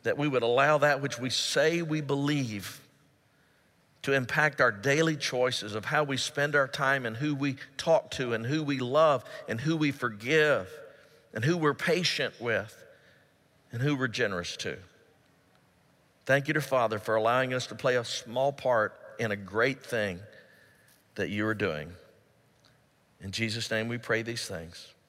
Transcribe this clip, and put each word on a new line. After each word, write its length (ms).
that 140
we 100
would 160
allow 360
that 220
which 180
we 100
say 520
we 200
believe 800
to 120
impact 480
our 100
daily 460
choices 580
of 100
how 180
we 140
spend 380
our 120
time 380
and 120
who 180
we 220
talk 340
to 220
and 120
who 180
we 160
love 440
and 120
who 160
we 160
forgive 760
and 100
who 140
we're 160
patient 680
with 360
and 100
who 140
we're 120
generous 500
to. 200
Thank 220
you, 60
dear 80
Father, 360
for 180
allowing 380
us 140
to 80
play 220
a 80
small 480
part 400
in 120
a 40
great 480
thing 360
that 140
you 160
are 80
doing. 380
In 100
Jesus' 380
name 200
we 80
pray 240
these 260
things. 460